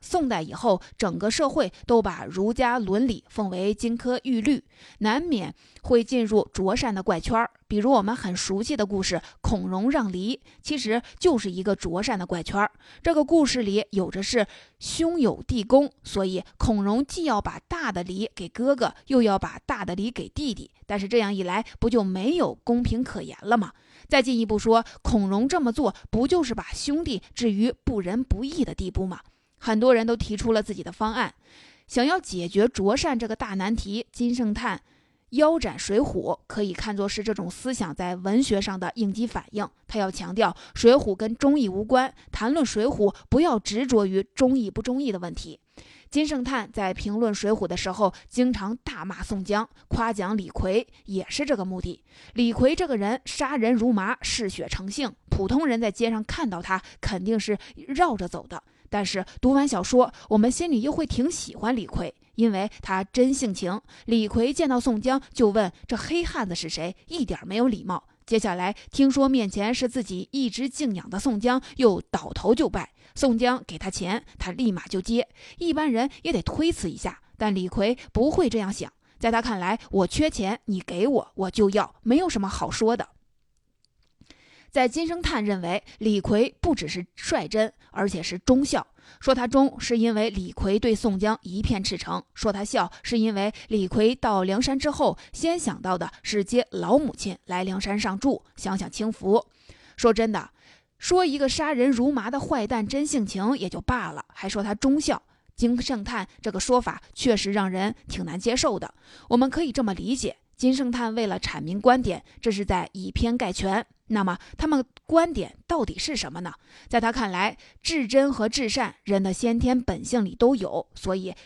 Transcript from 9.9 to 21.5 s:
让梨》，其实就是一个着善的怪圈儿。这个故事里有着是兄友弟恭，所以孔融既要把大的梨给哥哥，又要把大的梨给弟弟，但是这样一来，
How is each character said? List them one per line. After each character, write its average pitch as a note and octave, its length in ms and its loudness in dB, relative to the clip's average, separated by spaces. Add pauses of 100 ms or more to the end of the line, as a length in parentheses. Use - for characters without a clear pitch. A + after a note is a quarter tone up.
让 A#3+ 220 0
梨》， F#3+ 280 -6 (220)
其 D4+ 160 -4
实 A#3 240 0 (160)
就 E4+ 180 4
是 G#3 140 -4
一 F3+ 140 -6
个 G3+ 100 2
着 F3 260 -4
善 A3+ 160 -2
的 F3+ 80 -4
怪 E3+ 180 -4
圈 G3+ 180 -2
儿。 G#3 100 0 (320)
这 E4+ 100 4
个 D4+ 120 4
故 D#4+ 200 6
事 B3 180 0
里 G3+ 280 0
有 G3 180 -2
着 F#3+ 140 -6
是 G#3+ 240 2 (320)
兄 E4 400 0
友 A3 260 2
弟 A#3 200 -2
恭， C4+ 260 6 (140)
所 G3 200 -2
以 F#3 200 -4 (140)
孔 G#3 260 2
融 A3+ 200 2
既 F4 200 -6
要 A3+ 160 0
把 E3+ 260 -6
大 D#4+ 240 -6
的 F3+ 140 -4
梨 F#3+ 320 -6
给 F3 120 -10
哥 C4 280 0
哥， B3 180 0 (120)
又 C4+ 140 6
要 G#3 160 6
把 - 300 -6
大 A3+ 180 -4
的 F3+ 120 -4
梨 G3+ 140 -4
给 - 180 -10
弟 C#4 260 -4
弟， - 160 -14 (160)
但 G3+ 140 -4
是 G3 80 -4
这 A#3 100 2
样 G#3 160 0
一 F#3+ 80 -4
来， F#3 220 -2 (160)